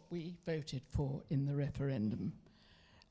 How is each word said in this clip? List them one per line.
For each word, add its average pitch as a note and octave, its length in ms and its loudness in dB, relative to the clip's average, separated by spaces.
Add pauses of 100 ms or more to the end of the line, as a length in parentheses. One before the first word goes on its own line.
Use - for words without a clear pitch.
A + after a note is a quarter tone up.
we F3 360 -6
voted D3 440 -2
for C#3 400 0
in C#3 160 4
the C#3+ 80 2
referendum." C3+ 800 0 (800)